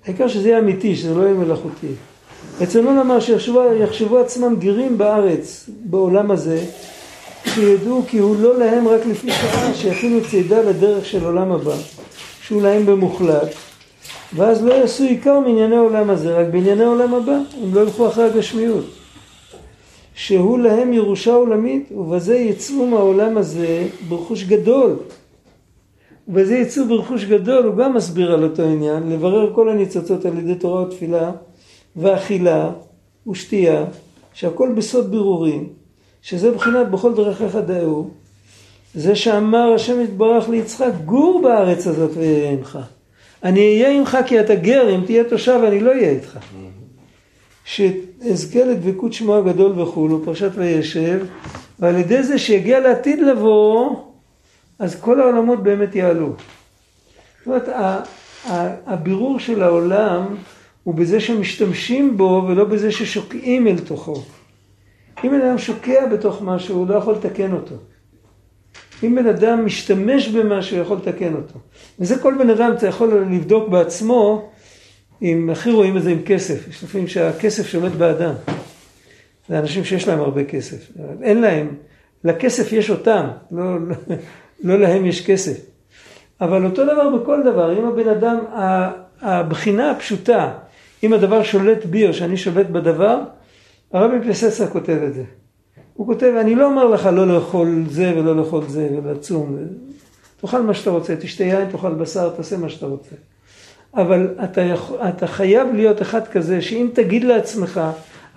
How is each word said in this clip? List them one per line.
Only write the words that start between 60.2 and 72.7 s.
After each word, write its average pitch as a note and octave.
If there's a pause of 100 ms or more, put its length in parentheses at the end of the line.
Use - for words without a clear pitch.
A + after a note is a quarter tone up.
הוא E3+
בזה F3
שמשתמשים A3+
בו F#3
ולא F3+
בזה G#3
ששוקעים A#3+
אל F3
תוכו. D3+ (1000)
אם B3
בן C#4
אדם B3+
שוקע C4
בתוך G3+
משהו, F#3
הוא F3+
לא G3
יכול G#3
לתקן F#3+
אותו. D#3+ (1300)
אם A#3
בן B3
אדם A3
משתמש G#3+
במשהו, G#3
הוא F3
יכול F#3+
לתקן F3
אותו. C#3+ (400)
וזה G3+
כל C4+
בן B3
אדם, A3+